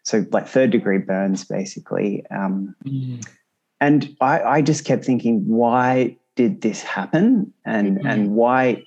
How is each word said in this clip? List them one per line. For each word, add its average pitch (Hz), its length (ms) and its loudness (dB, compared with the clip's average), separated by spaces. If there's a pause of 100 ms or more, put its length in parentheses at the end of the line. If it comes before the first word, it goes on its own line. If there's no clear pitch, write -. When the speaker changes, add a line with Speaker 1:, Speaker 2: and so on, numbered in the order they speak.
Speaker 1:
so, 107 260 0
like, 104 160 0
third 131 240 2
degree 98 280 0
burns, 95 460 -2
basically. 98 840 -6
Um, 98 440 -6 (120)
Speaker 2:
Mm. 127 400 -8 (540)
Speaker 1:
and 147 400 2
I, 131 220 2
I 135 200 2
just 147 220 0
kept 123 200 -2
thinking, 113 440 0
why 123 680 2 (200)
did 107 240 2
this 107 220 -4
happen? 185 720 0 (120)
And, 104 340 0
Speaker 2:
Mm-hmm. - 80 -4
Speaker 1:
and 107 300 0
why 123 500 2